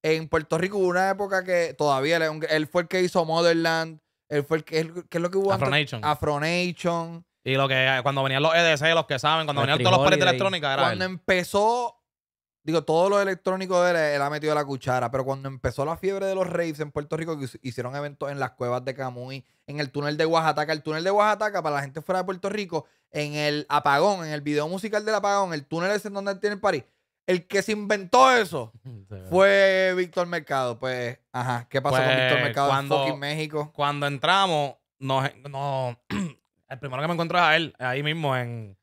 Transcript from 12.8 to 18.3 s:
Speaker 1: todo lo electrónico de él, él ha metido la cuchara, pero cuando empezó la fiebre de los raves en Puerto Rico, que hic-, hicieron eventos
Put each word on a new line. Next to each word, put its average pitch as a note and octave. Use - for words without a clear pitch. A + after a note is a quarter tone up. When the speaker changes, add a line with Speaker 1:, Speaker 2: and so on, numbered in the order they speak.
Speaker 1:
todo E3
lo G3+
electrónico F#3
de F3+
él, E3+
él C#3
ha C#3+
metido D3+
la D3+
cuchara, B2+
pero C3
cuando C3+
empezó C3+
la D#3+
fiebre G3
de F#3+
los F#3
raves E3+
en D3
Puerto D3
Rico, D#3+
que C#3
hic-, -
hicieron B2+
eventos C#3+